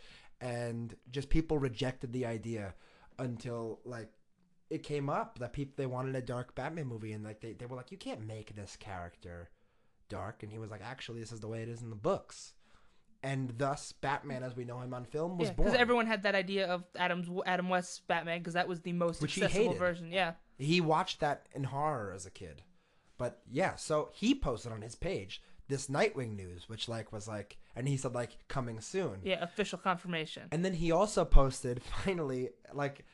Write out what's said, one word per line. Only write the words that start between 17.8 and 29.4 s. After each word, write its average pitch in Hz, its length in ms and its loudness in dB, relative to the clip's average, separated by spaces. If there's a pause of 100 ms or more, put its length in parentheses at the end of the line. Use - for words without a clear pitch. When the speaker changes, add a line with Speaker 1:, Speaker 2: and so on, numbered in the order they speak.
Speaker 2:
Batman, 170 420 0
'cause 170 120 -4
that 175 120 4
was 175 140 -2
the 175 120 -4
most 170 300 2
Speaker 1:
Which 147 120 -2
he 190 100 2
Speaker 2:
accessible 202 240 6
Speaker 1:
hated. - 100 0
Speaker 2:
version. 175 320 0
Yeah. 170 240 2 (240)
Speaker 1:
He 156 220 6
watched 160 400 2
that 143 320 0
in 139 120 -4
horror 139 480 -2
as 92 140 -10
a 95 40 -14
kid. 76 320 -14 (560)
But, 123 300 -4
yeah, 147 280 0
so 151 380 0
he 240 200 4
posted 123 380 -2
on 107 100 -8
his 113 140 -12
page 120 440 -4 (280)
this 135 180 -2
Nightwing 135 480 2
news, 90 340 -10
which, 110 200 -8
like, 113 240 -6
was, 107 160 -8
like, 104 300 -8 (180)
and 127 100 -2
he 143 100 2
said, 127 180 -2
like, 120 340 -4
"Coming 120 320 -4
soon." 135 420 -2
Speaker 2:
Yeah, 180 220 0